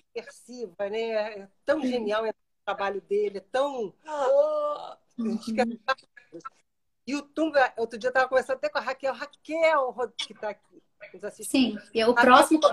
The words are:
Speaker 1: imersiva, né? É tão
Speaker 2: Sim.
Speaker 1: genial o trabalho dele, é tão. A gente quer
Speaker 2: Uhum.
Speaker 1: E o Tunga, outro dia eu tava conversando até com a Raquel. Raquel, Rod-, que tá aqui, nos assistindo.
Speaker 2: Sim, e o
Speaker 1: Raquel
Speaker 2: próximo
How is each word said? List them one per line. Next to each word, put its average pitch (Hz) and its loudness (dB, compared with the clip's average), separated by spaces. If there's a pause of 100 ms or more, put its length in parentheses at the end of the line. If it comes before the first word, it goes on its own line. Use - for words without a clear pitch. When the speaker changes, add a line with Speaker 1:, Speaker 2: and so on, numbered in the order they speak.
(140)
Speaker 1:
imersiva, 220 -10
né? 214 -4 (420)
É 196 -20 (160)
tão 302 0
Speaker 2:
Sim. 262 -2
Speaker 1:
genial 220 -2
o 214 -2 (320)
trabalho 196 -4
dele, 202 -2
é - -10
tão. 254 -4 (100)
A 294 0 (200)
gente 220 -6
quer 233 0
Speaker 2:
Uhum. - -8 (680)
Speaker 1:
E 254 -6
o 285 -6
Tunga, 285 0
outro 226 -6
dia 240 -4
eu - -6
tava 262 2
conversando 262 0
até 302 -6
com 294 -6
a 233 -2
Raquel. 262 -6
Raquel, 294 0
Rod-, 214 -6
que - -10
tá 208 -10
aqui, - -20 (320)
nos 185 -14
assistindo. 214 -2
Speaker 2:
Sim, - -20
e 220 2
o 226 6
Speaker 1:
Raquel 240 4
Speaker 2:
próximo 277 8